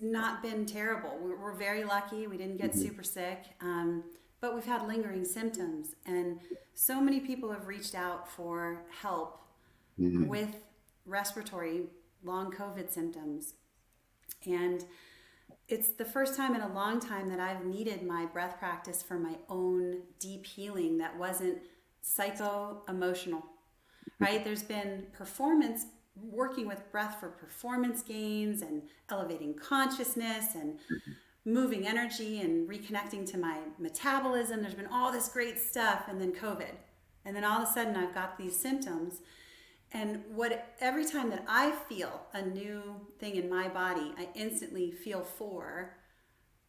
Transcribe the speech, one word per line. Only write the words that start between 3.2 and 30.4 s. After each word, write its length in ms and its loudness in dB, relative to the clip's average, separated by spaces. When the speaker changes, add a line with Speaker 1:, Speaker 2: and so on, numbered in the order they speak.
Speaker 1:
um, 420 0
but 140 0
we've 100 -4
had 240 2
lingering 360 0
symptoms, 720 -2
and 340 0
so 260 4
many 200 6
people 320 -2
have 160 -6
reached 260 -6
out 340 -2
for 540 -2
help 400 -2
Speaker 2:
Mm-hmm. 260 6
Speaker 1:
with 300 0
respiratory 800 -2
long 260 -2
covid 400 -6
symptoms. 640 -4
And 380 2
it's 220 2
the 140 -2
first 320 2
time 180 4
in 60 2
a 120 -2
long 280 2
time 300 -2
that 100 0
I've 240 0
needed 420 -2
my 200 0
breath 320 -2
practice 440 -4
for 160 -2
my 180 -2
own 540 2
deep 280 -8
healing 520 0
that 200 0
wasn't 400 2
psycho-emotional, 1400 0
right? 260 4
There's 180 -2
been 500 -4
performance, 720 4
working 520 0
with 240 -6
breath 260 0
for 120 -6
performance 720 0
gains 600 0
and 200 -4
elevating 440 -2
consciousness 1000 2